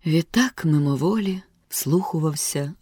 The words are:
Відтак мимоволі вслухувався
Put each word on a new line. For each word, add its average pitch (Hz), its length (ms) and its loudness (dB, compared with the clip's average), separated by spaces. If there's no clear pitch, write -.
Відтак 170 580 2
мимоволі 165 760 0
вслухувався 151 1120 -2